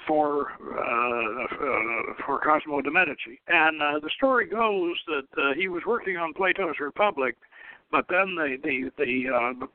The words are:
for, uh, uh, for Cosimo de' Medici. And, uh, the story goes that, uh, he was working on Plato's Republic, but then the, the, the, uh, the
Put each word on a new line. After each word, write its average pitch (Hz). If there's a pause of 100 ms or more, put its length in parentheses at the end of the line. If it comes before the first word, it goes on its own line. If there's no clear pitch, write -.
for, 147
uh, 120
uh, 113 (100)
for 139
Cosimo 151
de' 143
Medici. 151
And, 160
uh, 147
the 156
story 254
goes 196 (140)
that, 143
uh, 139
he 185
was 170
working 196
on 165
Plato's 180
Republic, 147 (560)
but 143
then 185
the, 139
the, 131
the, 127 (100)
uh, 123
the 131